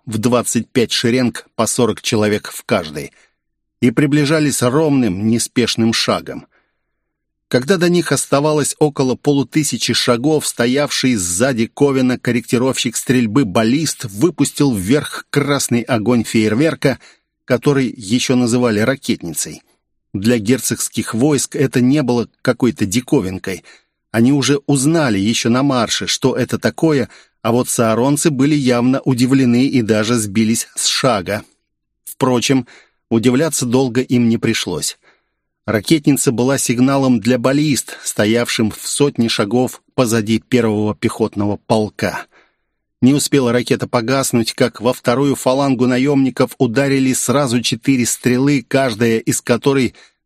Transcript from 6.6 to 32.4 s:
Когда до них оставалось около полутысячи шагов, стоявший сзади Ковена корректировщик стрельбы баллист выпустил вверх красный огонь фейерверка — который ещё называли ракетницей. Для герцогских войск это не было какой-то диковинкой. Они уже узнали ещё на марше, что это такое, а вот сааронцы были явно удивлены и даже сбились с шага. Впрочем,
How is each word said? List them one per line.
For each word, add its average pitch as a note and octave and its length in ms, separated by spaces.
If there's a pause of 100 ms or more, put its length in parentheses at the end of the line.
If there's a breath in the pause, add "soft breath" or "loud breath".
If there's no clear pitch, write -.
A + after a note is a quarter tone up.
Когда C#3 300
до F3 120
них F3 220
оставалось C#3+ 680
около C#3+ 340
полутысячи C#3 800
шагов, C3+ 560
стоявший B2+ 680
сзади A2 580
Ковена C3 460
корректировщик B2 800
стрельбы B2 480
баллист A#2 600
выпустил C#3 680
вверх G#2 560
красный C3+ 520
огонь A#2 420
фейерверка — A#2 760 (480 soft breath)
который C3 500
ещё B2 400
называли A#2+ 440
ракетницей. E2+ 840 (500)
Для A2 260
герцогских A2+ 760
войск C3 420
это C3+ 240
не C3+ 220
было A#2+ 260 (140)
какой-то A#2+ 420
диковинкой. F#2+ 800 (460 soft breath)
Они A#2 220
уже C#3+ 340
узнали C#3+ 520
ещё A2+ 300
на B2 140
марше, B2 440
что - 280
это A#2 240
такое, C#3+ 500 (340 soft breath)
а A2+ 100
вот B2 160
сааронцы B2+ 600
были C#3 240
явно B2+ 460
удивлены B2+ 640
и B2+ 160
даже G#2+ 340
сбились A2 580
с - 120
шага. G#2 580 (600)
Впрочем, B2+ 600 (440 soft breath)